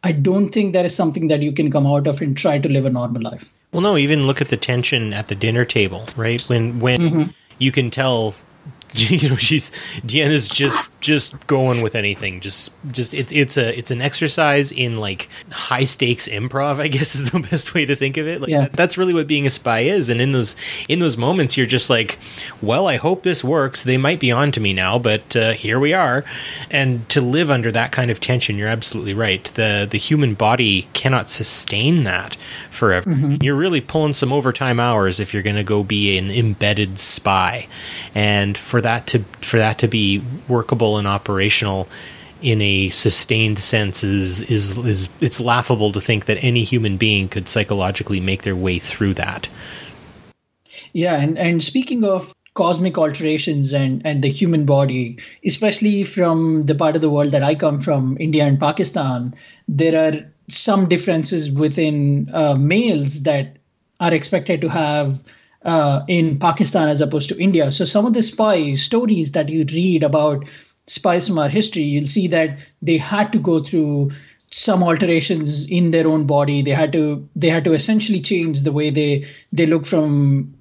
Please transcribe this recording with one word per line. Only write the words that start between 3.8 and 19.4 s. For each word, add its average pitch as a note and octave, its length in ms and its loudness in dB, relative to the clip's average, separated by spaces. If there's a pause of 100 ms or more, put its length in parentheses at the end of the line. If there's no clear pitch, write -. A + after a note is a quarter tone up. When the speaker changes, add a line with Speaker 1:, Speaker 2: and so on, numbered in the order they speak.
Speaker 2:
no, G3+ 140 4
even C#3+ 300 4
look C3+ 140 0
at C#3 80 0
the B2+ 80 0
tension A#2+ 560 -2
at G#2 160 -6
the G#2 60 -4
dinner A2+ 300 0
table, G2 400 0 (120)
right? A#2 320 -2
When, A#2+ 320 0
when B2+ 200 2
Speaker 1:
Mm-hmm. E3 300 2 (280)
Speaker 2:
you C3 140 2
can B2 180 0
tell, A#2 440 0 (320)
<laughs> - 280 -20
you B2 340 2
know, B2+ 80 2
she's, - 340 -2 (300)
Deanna's C#3+ 480 0
just, - 400 0 (120)
just - 460 -2
going B2+ 360 2
with G#2+ 120 -2
anything. G2+ 460 -4
Just, - 320 -6 (180)
just, A#2+ 220 -6
it's, C#3 180 -6
it's C#3+ 280 0
a, A#2 200 -2
it's A#2 120 -12
an A#2+ 100 -2
exercise C#3+ 720 0
in, A#2+ 260 -4
like, G2 300 -6 (240)
high C3 320 -2
stakes A#2+ 440 0
improv, C3+ 520 -4
I D3+ 80 -2
guess C#3 260 0
is C#3 160 -2
the F3 100 0
<laughs> G#2+ 100 -8
best - 240 -4
way D#3+ 100 2
to C3+ 100 0
think C3+ 220 -2
of D3+ 100 -4
it. E3+ 140 -6
Like, - 100 -6
Speaker 1:
Yeah. D3 120 4
Speaker 2:
that, C#3 100 0
that's F3 240 0
really F#3 160 2
what D#3+ 140 0
being D3 200 0